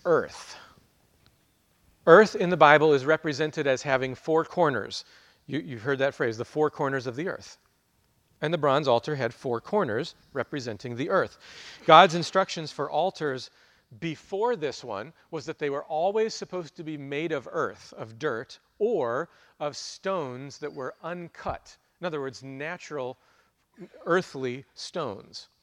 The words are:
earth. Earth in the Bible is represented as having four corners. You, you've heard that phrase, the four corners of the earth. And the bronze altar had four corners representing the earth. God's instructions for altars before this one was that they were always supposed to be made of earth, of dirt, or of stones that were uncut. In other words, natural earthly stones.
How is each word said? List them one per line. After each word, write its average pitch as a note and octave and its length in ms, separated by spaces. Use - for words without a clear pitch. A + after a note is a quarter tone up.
earth. - 520
Earth G3 280
in F#3 160
the F3 60
Bible D3+ 360
is C3+ 140
represented D#3 600
as C3 160
having C3 320
four D#3+ 300
corners. C3+ 600
You, C#3 140
you've B2+ 220
heard C3+ 180
that C3+ 140
phrase, A#2 220
the A#2 80
four D3+ 240
corners C3+ 380
of A#2+ 80
the E3 140
earth. - 280
And D#3 100
the E3+ 60
bronze C#3+ 300
altar B2 260
had A#2+ 180
four A#2+ 280
corners D#3 560
representing A#2+ 640
the D3 120
earth. F#3 300
God's D#3+ 280
instructions F3 580
for D3 180
altars D3+ 600
before G3+ 560
this D3 280
one A#2 280
was D3+ 160
that D#3+ 120
they D3 120
were C#3 140
always G3+ 500
supposed F3+ 420
to E3+ 80
be D#3 120
made C#3+ 360
of C3+ 180
earth, A#2+ 460
of A2+ 220
dirt, B2+ 400
or E3 500
of D3 180
stones C#3 840
that D3 140
were C#3 300
uncut. F3 720
In E3+ 60
other D#3 140
words, C3+ 220
natural C3+ 760
earthly C#3 580
stones. - 760